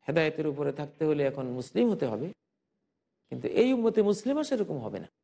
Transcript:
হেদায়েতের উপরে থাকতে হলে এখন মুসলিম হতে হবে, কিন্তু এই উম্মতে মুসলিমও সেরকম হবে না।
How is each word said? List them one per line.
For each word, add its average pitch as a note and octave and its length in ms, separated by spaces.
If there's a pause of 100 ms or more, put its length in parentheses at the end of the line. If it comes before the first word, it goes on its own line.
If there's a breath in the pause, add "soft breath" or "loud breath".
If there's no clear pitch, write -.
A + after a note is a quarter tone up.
হেদায়েতের D#3 380
উপরে C#3+ 260
থাকতে D3 320
হলে D3 200
এখন C3+ 220
মুসলিম B2+ 440
হতে E3+ 160
হবে, B2 260 (960)
কিন্তু B2 200
এই B3+ 240
উম্মতে A3 300
মুসলিমও A#3+ 420
সেরকম G3 340
হবে G#2+ 200
না। E2 100 (160)